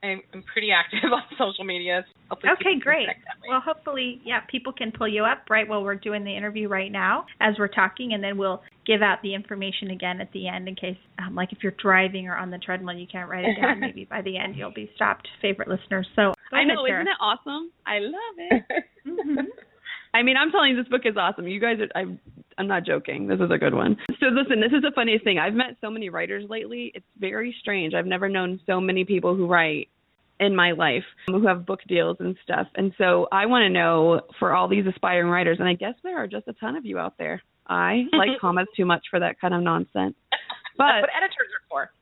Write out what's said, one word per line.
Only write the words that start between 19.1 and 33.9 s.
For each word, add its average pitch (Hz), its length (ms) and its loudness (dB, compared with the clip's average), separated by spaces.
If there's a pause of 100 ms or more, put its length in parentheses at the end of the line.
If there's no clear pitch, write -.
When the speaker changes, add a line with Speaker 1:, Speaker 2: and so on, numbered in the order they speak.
Speaker 3:
I 233 80 4
mean, 262 140 4
I'm 302 140 2
telling 302 220 4
you, 254 40 2
this 240 140 -2
book 254 160 2
is 208 100 0
awesome. 180 320 0
You 190 100 -6
guys 226 220 0
are, 214 80 -2 (100)
I'm, 185 220 -6 (380)
I'm 196 100 -4
not 185 160 0
joking. 165 440 -2
This 190 120 2
is 175 100 2
a 165 80 4
good 156 160 2
one. 208 220 2 (240)
So 285 60 4
listen, 262 340 2
this 220 160 2
is 277 60 4
the 294 120 0
funniest 226 300 2
thing. 190 140 2
I've 180 160 0
met 247 260 -2
so 214 100 -8
many 220 200 -8
writers 185 400 -6
lately. 226 440 -8
It's 190 120 -16 (120)
very 214 420 -4
strange. 180 340 -2
I've 175 120 0
never 185 220 -2
known 185 380 -2
so 185 140 2
many 185 260 2
people 180 280 2
who 190 140 2
write 165 400 2 (500)
in 202 160 4
my 175 180 4
life, 156 300 2 (260)
um, 185 120 4
who 220 80 4
have 180 160 2
book 190 240 -4
deals 170 320 2
and 185 240 -4
stuff. 180 220 -2 (100)
And 190 220 0
so 180 340 4
I 196 140 4
wanna 233 240 6
know 165 500 6 (180)